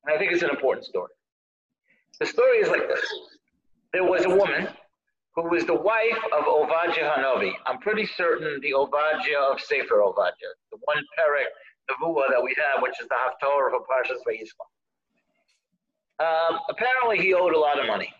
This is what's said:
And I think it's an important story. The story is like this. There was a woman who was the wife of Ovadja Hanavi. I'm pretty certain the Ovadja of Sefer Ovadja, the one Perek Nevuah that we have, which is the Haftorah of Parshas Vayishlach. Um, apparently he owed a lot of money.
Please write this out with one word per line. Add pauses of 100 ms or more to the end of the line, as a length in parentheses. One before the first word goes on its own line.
And
I
think
it's
an
important
story. (1080)
The
story
is
like
this. (880)
There
was
a
woman (680)
who
was
the
wife (140)
of
Ovadja
Hanavi. (120)
I'm
pretty (120)
certain
the
Ovadja
of
Sefer
Ovadja, (220)
the
one (200)
Perek (420)
Nevuah
that
we
have,
which
is
the
Haftorah
of
Parshas
Vayishlach. (1500)
Um, (100)
apparently
he
owed
a
lot
of
money.